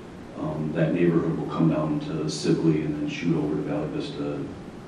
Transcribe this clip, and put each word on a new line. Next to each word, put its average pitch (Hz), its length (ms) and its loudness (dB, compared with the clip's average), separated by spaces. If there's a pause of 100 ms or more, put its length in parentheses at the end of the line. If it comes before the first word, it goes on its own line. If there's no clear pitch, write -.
(380)
um, 78 360 -4
that 82 200 2
neighborhood 82 440 4
will - 160 -4
come - 160 6
down 151 300 0
to 156 300 -4
Sibley - 520 4
and 76 180 -2
then - 80 -2
shoot 85 280 0
over 78 200 0
to - 60 -2
Valley - 260 -2
Vista, 143 460 -4 (540)